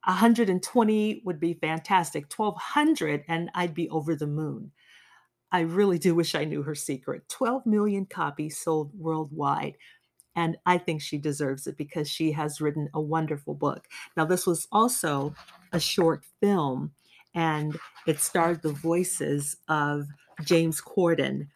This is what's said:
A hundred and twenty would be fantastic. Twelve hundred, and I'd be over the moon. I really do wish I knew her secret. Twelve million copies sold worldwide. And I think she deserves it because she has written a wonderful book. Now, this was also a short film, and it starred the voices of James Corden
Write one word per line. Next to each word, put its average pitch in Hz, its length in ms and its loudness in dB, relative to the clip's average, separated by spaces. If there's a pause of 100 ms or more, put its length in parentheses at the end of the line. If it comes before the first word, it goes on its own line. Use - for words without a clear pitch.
A 185 60 2
hundred 226 360 6
and 180 140 2
twenty 214 600 2
would 165 160 -4
be 170 140 0
fantastic. 160 760 0
Twelve 208 260 -2
hundred, 165 720 0
and 165 260 -4
I'd 175 200 -2
be 170 160 -4
over 156 260 0
the 147 120 -4
moon. 147 440 -6 (800)
I 185 80 2
really 175 400 4
do 170 160 4
wish 170 200 2
I 151 100 0
knew 151 180 -4
her 143 120 -6
secret. 135 520 -8
Twelve 254 380 -2
million 208 400 2
copies 151 520 -6
sold 156 400 -2
worldwide. 151 760 -4 (640)
And 165 280 -2
I 180 140 4
think 160 220 -4
she 147 160 -6
deserves 143 480 -2
it 139 120 -8
because 147 320 -6
she 160 240 0
has 147 260 -4
written 151 340 -2
a 156 60 -2
wonderful 156 540 -2
book. 143 340 -2 (300)
Now, 160 80 4
this 175 200 0
was 170 240 0
also 156 640 2 (380)
a 170 80 0
short - 460 2 (160)
film, 151 500 0 (420)
and 156 440 0 (280)
it 151 140 0
starred 165 420 2
the 151 120 -2
voices 147 840 -2 (140)
of 147 400 0 (340)
James 165 380 2
Corden 147 760 0